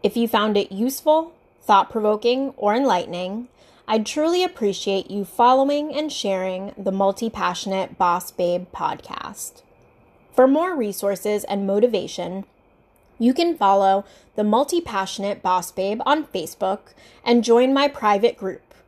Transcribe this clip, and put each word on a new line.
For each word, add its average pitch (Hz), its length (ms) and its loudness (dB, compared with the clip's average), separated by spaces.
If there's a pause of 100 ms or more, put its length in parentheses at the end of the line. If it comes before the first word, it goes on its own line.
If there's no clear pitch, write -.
If 202 140 0
you 233 120 0
found 214 280 2
it - 140 0
useful, 285 640 0 (300)
thought-provoking, 214 920 2
or 208 180 0
enlightening, 196 720 -2 (400)
I'd 220 180 0
truly 330 360 0
appreciate 202 680 -4
you 196 140 -6
following 277 720 2
and 302 180 -4
sharing 190 640 -4
the 190 160 -4
Multi-Passionate 196 1040 -2
Boss 180 340 0
Babe 180 400 -2
podcast. - 920 -10 (680)
For 254 160 6
more 330 280 2
resources 202 680 -4
and 196 220 -4
motivation, 196 800 -2 (720)
you 240 140 4
can 339 240 0
follow 196 480 4 (300)
the 214 80 -2
Multi-Passionate 214 1000 -2
Boss 180 300 0
Babe 202 340 -4
on 294 200 2
Facebook - 680 -6 (300)
and 240 200 4
join 240 280 4
my 277 140 2
private 214 500 0
group - 380 -10 (120)